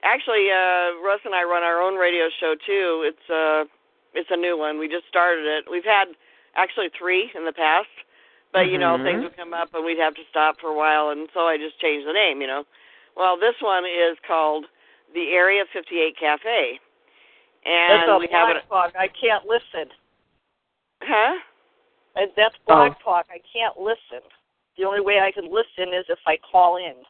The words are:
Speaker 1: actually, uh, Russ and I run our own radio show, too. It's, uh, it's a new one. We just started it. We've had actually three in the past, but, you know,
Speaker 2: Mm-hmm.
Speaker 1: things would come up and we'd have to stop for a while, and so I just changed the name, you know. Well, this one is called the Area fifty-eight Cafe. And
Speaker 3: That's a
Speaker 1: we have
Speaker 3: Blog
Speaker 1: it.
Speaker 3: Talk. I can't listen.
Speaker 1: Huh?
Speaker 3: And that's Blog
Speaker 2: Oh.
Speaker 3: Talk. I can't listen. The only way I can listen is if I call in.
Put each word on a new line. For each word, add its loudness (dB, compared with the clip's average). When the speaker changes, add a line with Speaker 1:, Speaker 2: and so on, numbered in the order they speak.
Speaker 1:
actually, 2
uh, 0
Russ 0
and -6
I 0
run 0
our 0
own 0
radio 2
show, 0
too. -2
It's, -18
uh, 0
it's -6
a 0
new -2
one. -4
We -6
just -8
started 2
it. -2
We've -6
had 2
actually -2
three -2
in -10
the -6
past, 2
but, 4
you 0
know, 2
Speaker 2:
Mm-hmm. -2
Speaker 1:
things 0
would -14
come -14
up -6
and -6
we'd -4
have 0
to -18
stop 2
for -8
a -4
while, 2
and -8
so -2
I 0
just -12
changed -2
the -4
name, 0
you -6
know. -6
Well, 2
this 2
one 0
is 0
called 0
the -6
Area 4
fifty-eight -4
Cafe. -2
And 4
Speaker 3:
That's 2
a 6
Speaker 1:
we -2
have 4
Speaker 3:
Blog 0
Speaker 1:
it. -12
Speaker 3:
Talk. 0
I -2
can't -2
listen. -4
Speaker 1:
Huh? 0
Speaker 3:
And -2
that's 2
Blog 6
Speaker 2:
Oh. -20
Speaker 3:
Talk. -2
I -20
can't -4
listen. -8
The -6
only -2
way 2
I 2
can -10
listen -4
is -4
if -4
I 0
call 4
in. -10